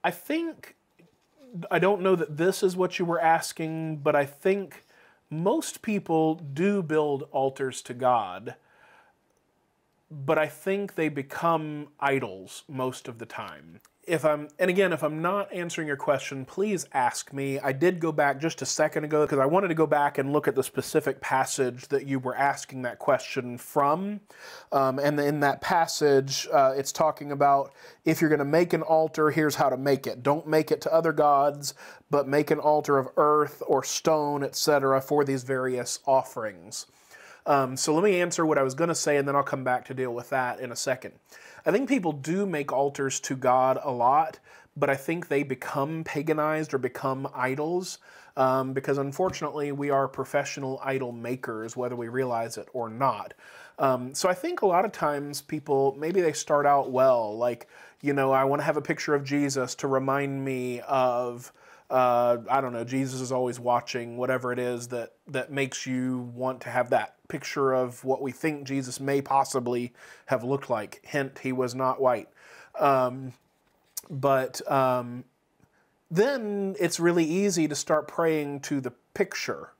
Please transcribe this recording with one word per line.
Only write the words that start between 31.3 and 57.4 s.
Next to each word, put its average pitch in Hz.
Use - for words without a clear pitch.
but 143
make 143
an 151
altar 147
of 131
earth 151
or 135
stone, 147
et -
cetera, 135
for 147
these 135
various 127
offerings. 110
Um, 135
so 151
let 175
me 185
answer 175
what 151
I 135
was 131
gonna 165
say, 147
and 143
then 143
I'll 139
come 135
back 127
to 131
deal 127
with 120
that 127
in 123
a 110
second. 127
I 160
think 233
people 190
do 156
make 151
altars 139
to 135
God 127
a 147
lot, 131
but 143
I 135
think 165
they 143
become 147
paganized 156
or 135
become 131
idols, 147
um, 131
because 139
unfortunately 143
we 143
are 135
professional 135
idol 131
makers, 117
whether 123
we 120
realize 117
it 95
or 117
not. 110
Um, 131
so 185
I 180
think 349
a 214
lot 185
of 208
times 143
people, 139
maybe 175
they 160
start 143
out 139
well, 123
like, 120